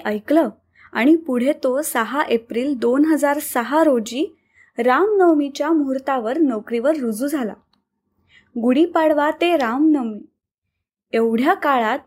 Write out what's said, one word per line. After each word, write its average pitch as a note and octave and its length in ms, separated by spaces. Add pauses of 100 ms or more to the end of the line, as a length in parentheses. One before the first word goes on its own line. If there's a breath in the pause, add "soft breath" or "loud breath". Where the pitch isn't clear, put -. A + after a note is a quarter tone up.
ऐकलं A3 440 (440 soft breath)
आणि C4 220
पुढे C4+ 380 (100)
तो C4 180
सहा B3 400
एप्रिल A#3+ 540
दोन A#3+ 300
हजार C#4+ 340
सहा C4+ 440
रोजी B3 520 (420 soft breath)
रामनवमीच्या D4 920
मुहूर्तावर C4+ 680
नोकरीवर A#3+ 580
रुजू A#3+ 320
झाला. C#4 260 (1040 soft breath)
गुढीपाडवा D4+ 720
ते E4+ 260
रामनवमी B3+ 640 (920)
एवढ्या A3+ 400
काळात C4+ 540